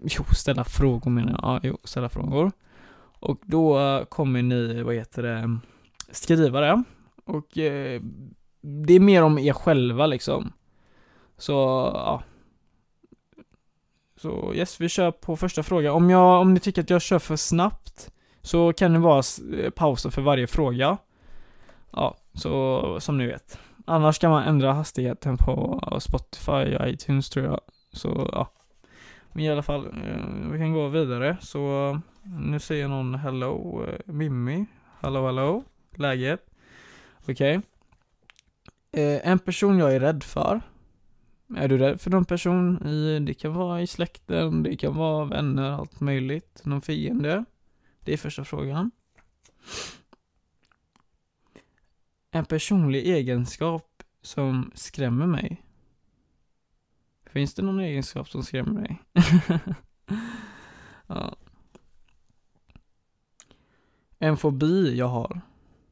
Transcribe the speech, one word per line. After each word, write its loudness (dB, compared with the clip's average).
jo, -6
ställa 2
frågor 2
menar 0
jag. -4
Ja, -2
jo, -4
ställa -6
frågor. 0
Och -4
då, 4
eh, 2
kommer -2
ni, 0
vad -2
heter -8
det, -4
skriva 2
det. 4
Och, -8
eh, -4
det 4
är 12
mer 10
om 6
er 2
själva 2
liksom. -2
Så, -4
ja. -2
Så, -8
yes, -6
vi -2
kör 0
på -6
första -4
frågan. 0
Om 6
jag, 10
om 8
ni 4
tycker -2
att 0
jag 4
kör 2
för -4
snabbt -4
så 4
kan 4
ni 6
bara 8
s-, -2
eh, -2
pausa 0
för -4
varje 2
fråga. 0
Ja, -2
så -2
som -2
ni 0
vet. -10
Annars 2
kan 4
man 4
ändra 2
hastigheten -4
på 2
Spotify -4
och -2
iTunes, -2
tror -4
jag. -4
Så, -4
ja. -4
Men -4
i 0
alla -2
fall, -6
eh, -8
vi -6
kan -2
gå 0
vidare. -2
Så, -4
nu -6
säger -6
någon -4
hello, -6
eh, -12
Mimmi. -4
Hello, -2
hello. -2
Läget? -4
Okej. 0
Eh, 0
en 4
person 2
jag 4
är 2
rädd 0
för. -2
Är 0
du 4
rädd 0
för -6
någon 4
person 0
i, -2
det -4
kan -8
vara -4
i -4
släkten, -4
det -4
kan -4
vara -2
vänner, -2
allt -10
möjligt. -6
Någon -6
fiende? -4
Det -6
är -2
första -10
frågan. -6
En -4
personlig 0
egenskap -2
som -4
skrämmer -2
mig. -4
Finns -4
det -8
någon -2
egenskap -6
som -8
skrämmer -6
dig? -10
<laughs> 4
Ja. -10
En 0
fobi 0
jag 0
har. -6